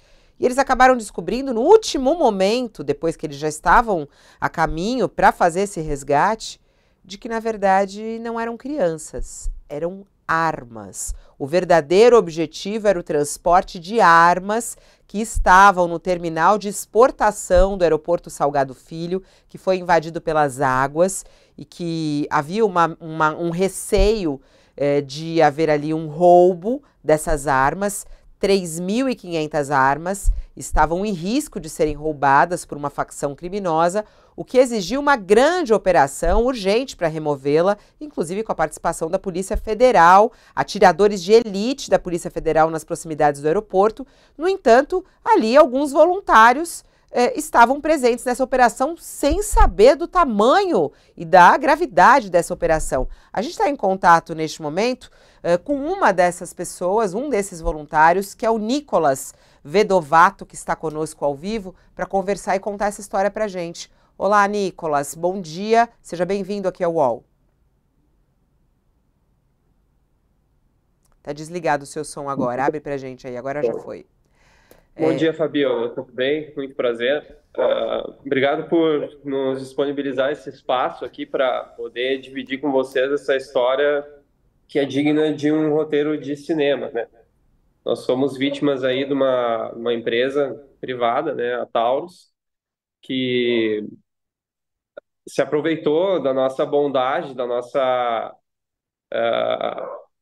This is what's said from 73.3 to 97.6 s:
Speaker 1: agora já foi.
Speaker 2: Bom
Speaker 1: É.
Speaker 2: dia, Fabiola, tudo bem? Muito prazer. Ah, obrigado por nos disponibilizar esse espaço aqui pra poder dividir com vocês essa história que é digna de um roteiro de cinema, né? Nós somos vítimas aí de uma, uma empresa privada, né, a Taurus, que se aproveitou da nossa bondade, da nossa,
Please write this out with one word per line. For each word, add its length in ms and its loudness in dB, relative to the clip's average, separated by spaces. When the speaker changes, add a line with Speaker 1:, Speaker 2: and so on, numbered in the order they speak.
Speaker 1:
agora 240 -8
já 120 -2
foi. 340 -14
Speaker 2:
Bom 160 0
Speaker 1:
É. 40 -2
Speaker 2:
dia, 180 0
Fabiola, 560 0
tudo 240 -12
bem? 420 -4
Muito 200 -10
prazer. 640 -2
Ah, 560 -2
obrigado 460 -2
por 400 0
nos 360 -4
disponibilizar 720 -4
esse 200 -10
espaço 520 -4
aqui 220 -12
pra 380 -2
poder 560 -6
dividir 420 -10
com 100 -2
vocês 400 0
essa 240 -2
história 720 0
que 100 -6
é 80 0
digna 480 0
de 180 -2
um 220 0
roteiro 420 -2
de 220 -8
cinema, 540 -2
né? 160 -6
Nós 180 -4
somos 360 -2
vítimas 460 -2
aí 200 -2
de 100 -4
uma, 580 -2
uma 240 -6
empresa 680 -4
privada, 540 -4
né, 220 -6
a 100 -8
Taurus, 640 -4
que 800 -2
se 140 -4
aproveitou 800 -2
da 120 -2
nossa 320 -2
bondade, 680 -2
da 120 -6
nossa, 880 -4